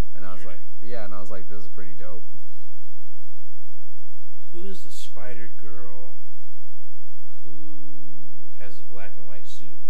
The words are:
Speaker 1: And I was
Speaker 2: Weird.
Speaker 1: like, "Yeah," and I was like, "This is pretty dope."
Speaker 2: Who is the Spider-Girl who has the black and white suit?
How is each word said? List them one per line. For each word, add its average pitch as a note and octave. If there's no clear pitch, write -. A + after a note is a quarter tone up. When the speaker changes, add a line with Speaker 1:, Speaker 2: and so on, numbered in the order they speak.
Speaker 1:
And F#2+
I F#2
was F#2
Speaker 2:
Weird. E2+
Speaker 1:
like, -
"Yeah," A#2
and G#2
I G2+
was G#2+
like, -
"This G2+
is -
pretty -
dope." -
Speaker 2:
Who -
is G3
the -
Spider-Girl -
who -
has -
the -
black -
and -
white -
suit? -